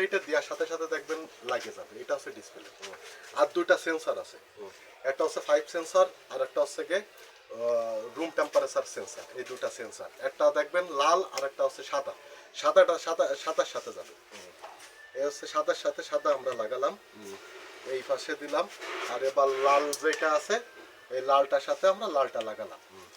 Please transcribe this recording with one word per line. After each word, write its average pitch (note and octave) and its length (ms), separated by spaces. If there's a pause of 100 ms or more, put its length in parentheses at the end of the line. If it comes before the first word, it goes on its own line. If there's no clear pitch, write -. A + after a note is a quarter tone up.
এটা G3 200
দেওয়ার D3+ 240
সাথে E3+ 220
সাথে D#3+ 220
দেখবেন - 260 (320)
লাগে - 260
যাবে, - 140 (100)
এটা - 140
হচ্ছে - 220
ডিসপ্লে। - 300 (720)
আর - 60 (100)
দুইটা F3 280
সেন্সর D#3+ 400
আছে, - 140 (720)
একটা C3+ 140
হচ্ছে D#3 240
ফাইভ G3 160 (100)
সেন্সর F3+ 320 (260)
আর - 140
একটা - 180
হচ্ছে - 240
গিয়ে, F#3+ 140
আহ, A#2 960 (180)
রুম D#3+ 220
টেম্পারেচার C#3 460 (100)
সেন্সর। - 300 (140)
এই B2+ 120
দুটা B2+ 180 (100)
সেন্সর, A2 300 (200)
একটা - 160 (140)
দেখবেন F3 260 (160)
লাল E3 200 (140)
আর - 160
একটা - 160
হচ্ছে C3+ 240
সাদা, - 240 (460)
সাদাটা F3 340 (120)
সাদা, E3 180 (200)
সাদার D#3+ 300
সাথে - 240
যাবে। - 160 (1040)
এই C#3 100
হচ্ছে D3 260
সাদার E3 300
সাথে D3 260
সাদা D3+ 180 (100)
আমরা B2+ 140 (100)
লাগালাম, B2+ 320 (1000)
এই B2+ 140
পাশে C#3 240 (100)
দিলাম, D3 240 (460)
আর A#2+ 80 (100)
এবার C#3 180 (180)
লাল C#3+ 180 (180)
যেটা D#3 260 (100)
আছে G#3 180 (580)
এই B2+ 160
লালটার C#3 380
সাথে C#3+ 240
আমরা G#3 140 (100)
লালটা B2 240 (100)
লাগালাম। G#2 300 (360)